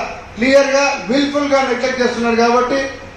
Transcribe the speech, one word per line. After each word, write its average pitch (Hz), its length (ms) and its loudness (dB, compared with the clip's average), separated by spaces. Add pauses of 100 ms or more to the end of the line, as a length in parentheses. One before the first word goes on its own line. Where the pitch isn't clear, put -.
(360)
క్లియర్గా, 269 500 4 (240)
విల్ఫుల్గా 277 520 0
నెగ్లెక్ట్ 247 400 -2
చేస్తున్నాడు. 233 340 0
కాబట్టి 247 440 2 (380)